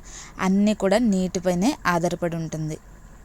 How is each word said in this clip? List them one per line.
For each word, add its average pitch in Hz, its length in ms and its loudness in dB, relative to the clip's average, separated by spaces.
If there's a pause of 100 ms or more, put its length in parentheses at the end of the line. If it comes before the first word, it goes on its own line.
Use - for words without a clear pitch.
(400)
అన్నీ 202 340 4
కూడా 196 300 2
నీటిపైనే 185 680 2 (160)
ఆధారపడి 170 500 0
ఉంటుంది. 156 400 -6 (480)